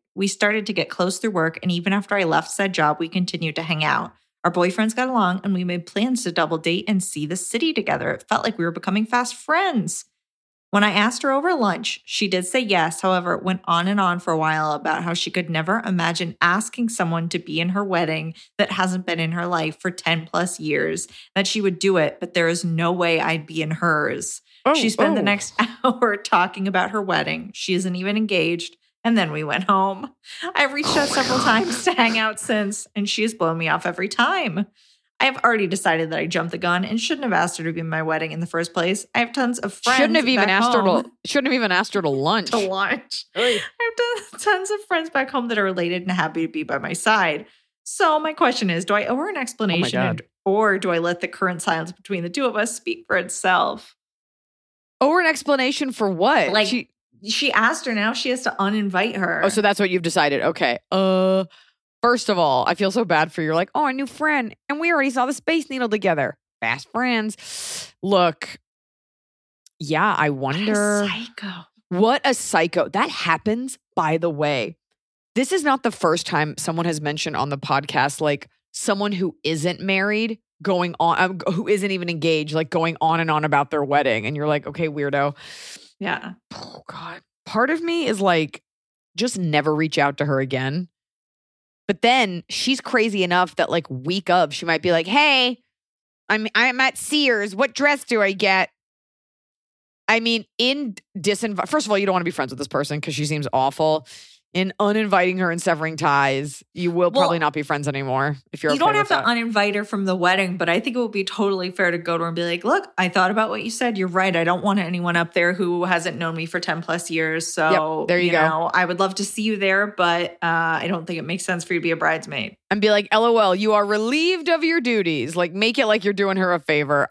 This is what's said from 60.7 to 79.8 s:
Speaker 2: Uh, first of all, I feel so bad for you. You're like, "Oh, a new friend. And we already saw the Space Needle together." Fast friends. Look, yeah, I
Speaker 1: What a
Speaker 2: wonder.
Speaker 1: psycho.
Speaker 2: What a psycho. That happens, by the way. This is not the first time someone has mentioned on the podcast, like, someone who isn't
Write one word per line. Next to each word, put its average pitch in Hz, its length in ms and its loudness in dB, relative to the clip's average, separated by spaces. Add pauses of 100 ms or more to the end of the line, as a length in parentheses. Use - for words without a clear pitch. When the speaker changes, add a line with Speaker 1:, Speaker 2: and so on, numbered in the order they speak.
Speaker 2:
Uh, 190 540 2 (560)
first 240 260 2
of 196 100 2
all, 139 300 4
I 170 60 2
feel 202 160 0
so 226 160 0
bad 160 260 2
for - 80 -4
you. 156 60 0
You're 160 80 0
like, 175 200 0
"Oh, 294 120 2
a 262 60 0
new 262 140 -4
friend. 285 480 -2 (140)
And 294 100 -4
we 339 140 2
already 285 180 2
saw 247 140 0
the 277 80 -2
Space 320 380 -2
Needle 254 180 -2
together." 185 480 0 (240)
Fast 117 320 -4
friends. - 1120 -4
Look, 180 560 2 (1200)
yeah, 156 380 0
I 151 140 2
Speaker 1:
What 135 260 -2
a - 20 -2
Speaker 2:
wonder. 208 500 2
Speaker 1:
psycho. 214 440 -8 (360)
Speaker 2:
What 220 360 4
a 269 100 2
psycho. 170 540 2
That 285 220 0
happens, 214 680 -2 (160)
by 160 240 2
the 170 120 0
way. 143 460 -2 (580)
This 269 180 2
is 370 120 0
not 269 180 2
the 233 80 2
first 165 360 0
time 151 300 -2
someone 165 300 -2
has 156 140 -2
mentioned 151 360 -4
on 135 140 -2
the 139 80 -4
podcast, 139 600 -2
like, 147 280 -2 (240)
someone 208 400 -2
who 180 320 -2
isn't 160 360 -2